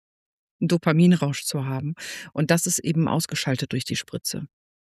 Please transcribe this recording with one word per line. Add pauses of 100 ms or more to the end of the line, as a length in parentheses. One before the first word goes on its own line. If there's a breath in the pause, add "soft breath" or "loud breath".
(600)
einen
Dopaminrausch
zu
haben. (400 loud breath)
Und
das
ist
eben
ausgeschaltet
durch
die
Spritze. (400)